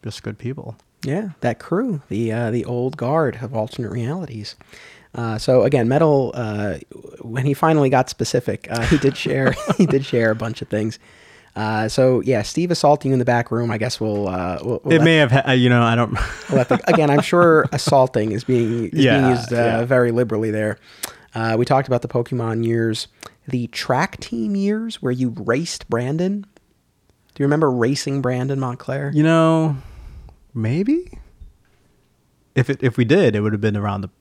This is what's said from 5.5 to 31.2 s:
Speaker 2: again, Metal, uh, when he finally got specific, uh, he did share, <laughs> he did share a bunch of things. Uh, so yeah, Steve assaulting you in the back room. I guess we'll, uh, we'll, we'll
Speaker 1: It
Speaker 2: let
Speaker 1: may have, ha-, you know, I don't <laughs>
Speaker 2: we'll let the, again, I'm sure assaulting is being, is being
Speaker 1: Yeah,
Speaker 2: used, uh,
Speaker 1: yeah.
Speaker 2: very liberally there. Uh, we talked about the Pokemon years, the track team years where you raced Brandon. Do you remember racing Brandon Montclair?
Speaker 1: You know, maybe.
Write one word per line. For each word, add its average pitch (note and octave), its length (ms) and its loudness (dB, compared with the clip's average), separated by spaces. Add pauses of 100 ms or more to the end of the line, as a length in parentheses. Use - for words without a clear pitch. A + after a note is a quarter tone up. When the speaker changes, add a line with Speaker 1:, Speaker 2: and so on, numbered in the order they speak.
Speaker 2:
again, B2+ 240 4
Metal, C#3 480 4
uh, G#2 440 -4 (420)
when B2 260 -4
he C#3+ 80 2
finally D3+ 340 4
got C3 220 2
specific, - 600 -4
uh, A#2 160 -4
he D3+ 120 4
did C#3 180 0
share, C3+ 380 0 (120)
<laughs> - 120 -2
he F#3 80 4
did C#3 180 0
share A#2 260 2
a A2 40 2
bunch A2 260 -8
of - 80 -12
things. G#2+ 300 -4 (560)
Uh, A2 340 -2
so B2+ 340 4
yeah, A#2+ 200 0
Steve F3 300 -2
assaulting D3 380 2
you - 20 2
in C3 80 2
the A#2+ 40 0
back A#2+ 280 0
room. A#2 180 -2
I A2 80 -2
guess G#2+ 220 -4
we'll, G#2 280 -2
uh, F#2 360 -4
we'll, A#2 180 -4
we'll C#3+ 120 2
Speaker 1:
It E3 40 6
Speaker 2:
let D3+ 60 4
Speaker 1:
may E3 140 6
have, C#3+ 120 4
ha-, C3+ 220 2
you B2 160 4
know, A#2+ 160 6
I A#2 100 2
don't A#2 180 2
<laughs> - 360 -6
Speaker 2:
we'll C3+ 100 2
let B2 100 2
the, A#3+ 120 2 (100)
again, D#3 200 4
I'm D3 120 4
sure E3+ 480 4
assaulting B2+ 640 2
is G#2 100 -4
being, A#2 440 0
is - 40 -8
being D3+ 140 2
Speaker 1:
Yeah, B2+ 260 6
Speaker 2:
used, A#2+ 220 -2
uh, A#2+ 40 0
Speaker 1:
yeah. A#2 280 2
Speaker 2:
very B2 260 4
liberally A2+ 400 0
there. G#2+ 280 -2 (540)
Uh, A2+ 240 -2
we A#2 80 2
talked C3+ 220 0
about B2 160 0
the - 60 -6
Pokemon A2+ 560 -2
years, A2+ 420 -2 (400)
the B2 220 -4
track - 500 -4
team G#3 380 -4
years G#3+ 440 -2
where B2+ 120 -2
you B2+ 240 -2
raced A#2+ 520 -4
Brandon. D#3+ 520 -2
Do - 1000 -14
you - 20 2
remember D3 260 4
racing C3+ 500 0
Brandon B2+ 380 -2
Montclair? C3+ 560 -6
Speaker 1:
You D3+ 80 4
know, D#3+ 540 4 (800)
maybe. F#3+ 680 -2 (1400)